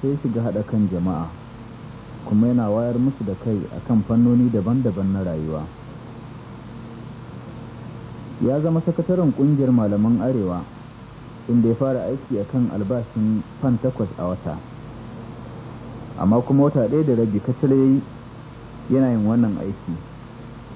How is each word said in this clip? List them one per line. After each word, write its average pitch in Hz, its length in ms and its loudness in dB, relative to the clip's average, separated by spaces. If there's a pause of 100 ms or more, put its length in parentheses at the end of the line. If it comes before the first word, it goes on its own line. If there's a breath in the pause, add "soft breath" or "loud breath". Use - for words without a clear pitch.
sai 135 100 0
ya 143 120 0
shiga 117 200 0
haɗa 107 220 0
kan 107 240 2
jama'a, 87 380 0 (960)
kuma 107 220 4
yana 120 240 4
wayar 117 280 2
musu 131 260 0
da 98 100 -2
kai 107 240 0 (160)
a 92 100 -8
kan 113 220 4
fannoni 120 440 6
daban-daban 104 640 2
na 98 100 0
rayuwa. 78 440 -4 (2750)
Ya 135 200 2
zama 160 200 2
sakataren 170 540 2
ƙungiyar 139 380 4
malaman 110 500 4
Arewa, 101 400 0 (840)
inda 117 200 6
ya 113 60 6
fara 131 320 0
aiki 127 340 -2
a 101 40 0
kan 123 260 0
albashin 107 720 0 (180)
fan 127 220 2
takwas 127 260 0 (100)
a - 40 -4
wata. 87 340 -4 (1600)
Amma 107 260 4
kuma 139 280 4
wata 135 180 2
ɗaya 151 160 2
da 139 120 4
rabi 110 240 2
kacal 131 300 0
ya 135 140 6
yi, 135 180 6 (880)
yana 131 200 4
yin 113 160 2
wannan 110 340 4
aiki. 98 320 -6 (840)